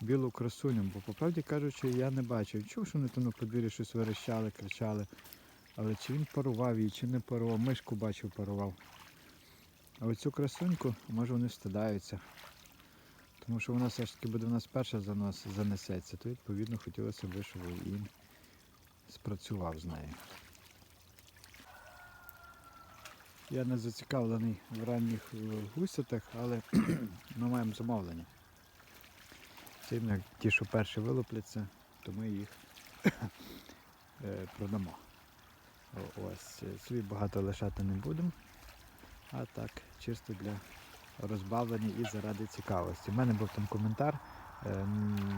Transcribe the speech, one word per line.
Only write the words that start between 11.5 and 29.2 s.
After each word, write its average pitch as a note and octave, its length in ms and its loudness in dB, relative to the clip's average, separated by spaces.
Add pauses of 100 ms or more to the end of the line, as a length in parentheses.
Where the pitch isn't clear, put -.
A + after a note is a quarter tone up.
Тому A#2 140 0
що A#2+ 140 -2
вона B2 140 4
все A#2 180 0
ж - 80 -8
таки - 140 -6
буде A2+ 180 0
в A#2 40 2
нас A#2 180 2
перша B2+ 320 0
за G2+ 160 -2
нас G2+ 400 0
занесеться, G2 640 0
то, A#2 120 -6
відповідно, A2+ 480 -2
хотілося G#2+ 500 -4
б, F#2+ 160 -4
щоб F#2 180 -10 (240)
він G2+ 220 -2 (1040)
спрацював F2+ 680 -4
з E2 60 -8
нею. D2+ 240 -6 (3500)
Я C3 160 2
не B2 120 2
зацікавлений A2+ 800 2 (120)
в A2+ 140 -4
ранніх, A#2 500 2
е, A2+ 40 -6 (380)
гусятах, D3 480 0 (160)
але A#2+ 280 0
<clears throat> D3 680 2
ми A#2+ 120 0
маємо A#2+ 260 2
замовлення. G2 520 -2 (1600)